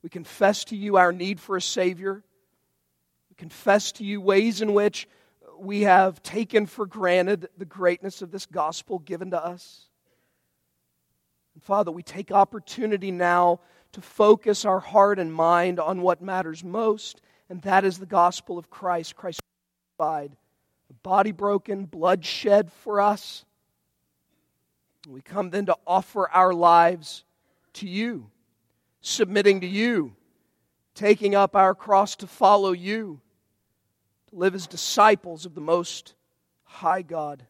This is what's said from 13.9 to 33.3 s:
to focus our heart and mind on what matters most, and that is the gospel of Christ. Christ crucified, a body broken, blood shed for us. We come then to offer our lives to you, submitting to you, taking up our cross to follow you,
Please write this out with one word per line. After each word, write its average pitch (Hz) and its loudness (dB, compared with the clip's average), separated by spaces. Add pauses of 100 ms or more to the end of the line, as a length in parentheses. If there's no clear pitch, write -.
to 196 -18
focus 208 2
our 190 0
heart 196 4
and 160 -6
mind 175 2
on 175 -4
what 175 0
matters 180 -8
most, 214 -4 (280)
and 180 -16
that 190 2
is 185 -2
the 190 -16
gospel 175 0
of 170 -16
Christ. 175 -8
Christ 180 -14 (560)
crucified, 147 -6 (540)
a 139 -20 (100)
body 196 0
broken, 196 -4
blood 175 -2
shed 202 0
for 208 -4
us. - -2 (1600)
We 135 -20
come 185 -8
then 196 -6
to 190 0 (100)
offer 190 -2
our 185 4
lives 170 4 (500)
to 202 -14
you, 185 -6 (720)
submitting 196 0
to 180 -8
you, 196 -2 (800)
taking 208 2
up 196 2
our 190 6
cross 196 0
to 190 -18
follow 196 2
you, 180 -8 (1080)